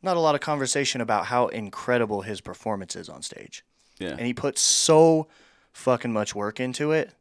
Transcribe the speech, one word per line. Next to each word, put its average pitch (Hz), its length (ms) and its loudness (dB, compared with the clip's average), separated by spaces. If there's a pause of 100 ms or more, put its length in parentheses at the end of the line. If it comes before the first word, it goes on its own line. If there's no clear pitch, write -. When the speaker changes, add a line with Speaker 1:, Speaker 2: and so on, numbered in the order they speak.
Speaker 1:
not 180 140 0
a 170 40 2
lot 156 140 4
of 143 60 0
conversation 139 600 -2
about 107 260 0
how 123 220 2
incredible 107 720 -2
his 101 180 -8
performance 95 560 -8
is 87 120 -14
on - 140 -16
stage. - 420 -14 (340)
Speaker 2:
Yeah. 92 140 -6
Speaker 1:
And 65 80 -8
he 120 120 -2
puts 135 300 -4
so 160 640 6 (460)
fucking 123 400 -2
much 104 220 -2
work 104 260 -6
into 127 320 -2
it. 156 180 0 (100)